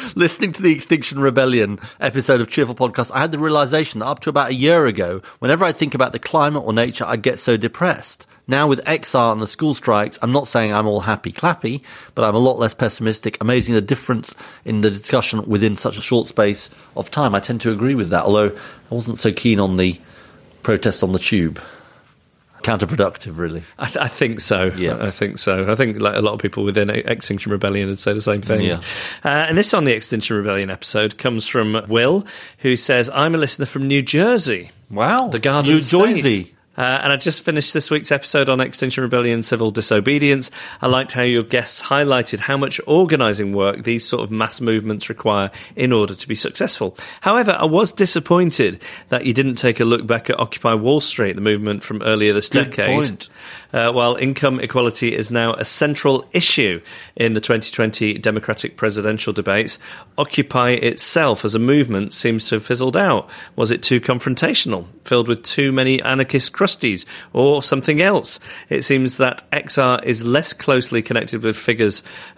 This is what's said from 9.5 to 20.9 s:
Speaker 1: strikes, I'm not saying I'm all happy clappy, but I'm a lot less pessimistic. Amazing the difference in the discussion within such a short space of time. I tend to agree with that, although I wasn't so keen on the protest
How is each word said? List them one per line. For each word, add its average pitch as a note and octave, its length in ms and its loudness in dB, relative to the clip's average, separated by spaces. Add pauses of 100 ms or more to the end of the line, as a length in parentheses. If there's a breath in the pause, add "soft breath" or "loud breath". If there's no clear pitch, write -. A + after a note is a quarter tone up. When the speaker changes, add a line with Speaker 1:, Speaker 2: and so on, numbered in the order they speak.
Speaker 1:
strikes, G#2 480 0
I'm A#2+ 120 0
not C#3 140 0
saying A2 260 0
I'm G#2+ 140 2
all G#2 120 0
happy G#2 320 -4
clappy, C#3+ 500 -2 (320 loud breath)
but A2+ 120 0
I'm G#2 100 2
a A2+ 40 4
lot B2+ 200 4
less A2+ 140 0
pessimistic. A2 680 -2
Amazing A#2+ 340 0
the G#2+ 60 4
difference A#2+ 520 -4 (320 loud breath)
in G#2+ 160 -2
the G#2 100 4
discussion A2 540 -2
within G#2 320 2
such - 200 -4
a G#2+ 40 -8
short - 260 0
space G#2 420 0 (280 loud breath)
of A2+ 120 -8
time. D3 260 0
I A#2 40 4
tend A#2 220 -6
to A#2 100 0
agree A#2+ 240 0
with G#2 140 0
that, E2+ 160 0
although G#2 240 4
I - 440 -14
wasn't A#2 260 -4
so A2 120 2
keen G#2+ 300 2
on F#2+ 160 2
the F#2 200 2 (640 loud breath)
protest G#2 420 0